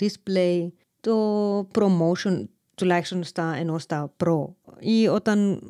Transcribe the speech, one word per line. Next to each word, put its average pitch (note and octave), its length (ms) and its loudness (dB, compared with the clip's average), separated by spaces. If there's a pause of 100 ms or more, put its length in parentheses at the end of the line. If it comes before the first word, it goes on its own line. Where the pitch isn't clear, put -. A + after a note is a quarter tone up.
Display, F#3 640 0 (320)
το G#3 760 0
promotion, F3+ 720 2 (340)
τουλάχιστον F3+ 420 0
στα, E3 320 -4
ενώ E3 220 -4
στα D3 360 -6 (100)
Pro, E3 220 2 (340)
ή A3 280 2
όταν G3+ 640 0